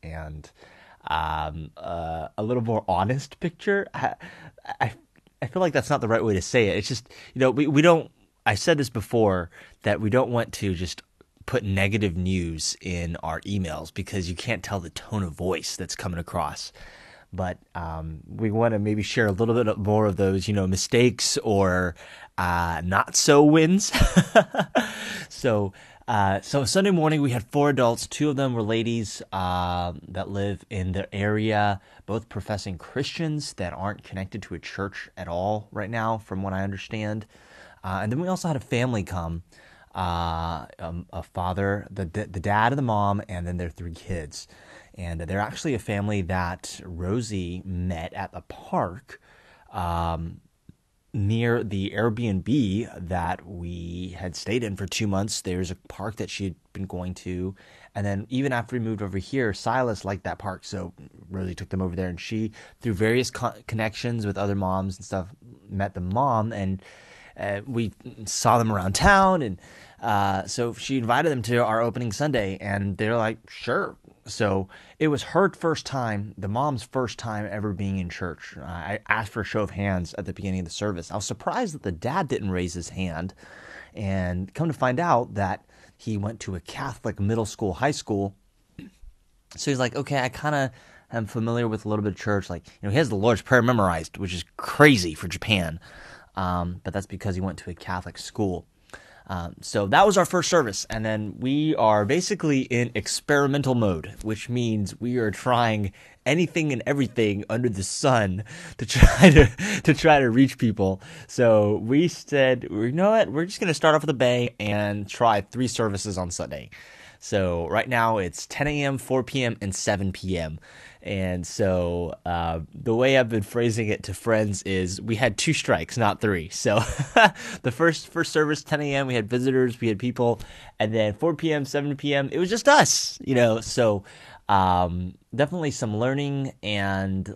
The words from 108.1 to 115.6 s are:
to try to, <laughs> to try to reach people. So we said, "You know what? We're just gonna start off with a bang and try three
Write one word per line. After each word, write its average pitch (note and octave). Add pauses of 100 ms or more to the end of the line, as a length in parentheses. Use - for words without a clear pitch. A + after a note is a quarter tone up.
to -
try -
to, D3+
<laughs> -
to D#3+
try D3+
to B2
reach B2+
people. G2 (240)
So G#2+
we C3+
said, C3
"You A2+
know F#3
what? A3
We're D3+
just F#3+
gonna F3
start D#3
off D3
with D3+
a C#3+
bang B2 (100)
and G#2
try A2
three A#2+